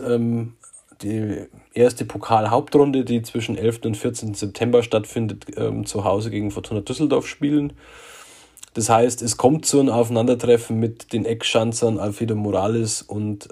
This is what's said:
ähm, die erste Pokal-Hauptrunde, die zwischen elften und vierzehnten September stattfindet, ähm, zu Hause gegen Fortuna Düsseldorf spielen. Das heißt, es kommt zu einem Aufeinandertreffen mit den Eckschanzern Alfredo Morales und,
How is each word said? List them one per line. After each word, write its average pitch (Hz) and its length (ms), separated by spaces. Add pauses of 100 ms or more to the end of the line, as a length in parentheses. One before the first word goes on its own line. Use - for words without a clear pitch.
ähm, 117 460 (480)
die 107 460 (260)
erste 120 320
Pokal-Hauptrunde, 127 1000
die 117 180
zwischen 113 360
elften 113 320
und 104 80
vierzehnten 113 380
September 117 480
stattfindet, 110 640 (120)
ähm, 110 280
zu 104 200
Hause 107 240
gegen 104 220
Fortuna - 300
Düsseldorf 135 460
spielen. 143 460 (1000)
Das 113 160
heißt, 120 320
es 117 160
kommt - 280
zu 143 140
einem 131 100
Aufeinandertreffen 117 920
mit 113 340
den 107 120
Eckschanzern 113 720
Alfredo 107 380
Morales 104 680
und, 104 500